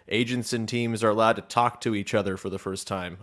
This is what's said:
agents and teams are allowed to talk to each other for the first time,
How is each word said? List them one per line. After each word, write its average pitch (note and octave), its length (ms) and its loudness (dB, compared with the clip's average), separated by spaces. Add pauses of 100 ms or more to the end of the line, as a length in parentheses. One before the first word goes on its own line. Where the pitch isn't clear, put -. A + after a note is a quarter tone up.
agents A#2+ 420 0
and A2+ 160 -2
teams A#2 340 -2
are A2+ 100 6
allowed A2 260 4
to G2 60 -8
talk - 360 0
to A2+ 160 0
each G2+ 180 -2
other G2 220 2
for F#2+ 140 -6
the F#2+ 100 -6
first - 280 -6
time, F2+ 340 -6